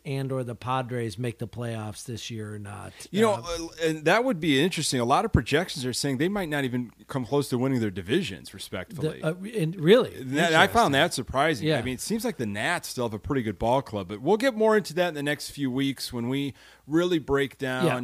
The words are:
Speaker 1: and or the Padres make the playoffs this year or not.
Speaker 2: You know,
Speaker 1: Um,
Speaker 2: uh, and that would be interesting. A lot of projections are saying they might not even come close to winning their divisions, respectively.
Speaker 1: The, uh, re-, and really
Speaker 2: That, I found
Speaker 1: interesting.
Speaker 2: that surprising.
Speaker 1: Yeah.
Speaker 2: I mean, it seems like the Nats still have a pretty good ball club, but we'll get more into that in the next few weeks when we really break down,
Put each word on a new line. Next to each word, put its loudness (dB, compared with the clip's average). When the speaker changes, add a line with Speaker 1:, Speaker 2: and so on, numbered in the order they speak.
Speaker 1:
and -4
or -4
the -8
Padres -4
make -4
the -6
playoffs -8
this -10
year -8
or -10
not. -12
Speaker 2:
You 2
know, 4
Speaker 1:
Um, -6
Speaker 2:
uh, -6
and 0
that 6
would 0
be 4
interesting. 0
A 2
lot 4
of 0
projections 2
are -2
saying -2
they 2
might -2
not -2
even -2
come -4
close 0
to 0
winning 2
their 2
divisions, -4
respectively. -6
Speaker 1:
The, -6
uh, 0
re-, -8
and 0
really 8
Speaker 2:
That, 2
I 8
found -
Speaker 1:
interesting. 4
Speaker 2:
that 4
surprising. 0
Speaker 1:
Yeah. 2
Speaker 2:
I -2
mean, -4
it -8
seems -4
like -4
the -2
Nats -2
still -4
have -4
a -6
pretty -2
good -4
ball 2
club, -6
but -10
we'll 2
get 0
more 4
into 0
that 2
in -4
the -4
next -2
few -4
weeks -2
when -4
we -4
really 2
break -2
down, -2